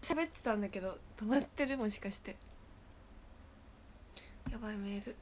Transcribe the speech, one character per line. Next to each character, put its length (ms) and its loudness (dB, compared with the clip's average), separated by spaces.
喋 260 4
っ 40 -4
て 120 -12
た 120 6
ん 60 4
だ 80 2
け 120 -2
ど、 160 0
止 60 0
ま 120 8
っ 40 8
て 240 2
る？ 100 4
も 140 4
し 100 -4
か 100 -2
し 100 -6
て。 160 -8
や 80 0
ば 140 -2
い、 40 0
メ 220 0
ー 60 -4
ル。 180 -6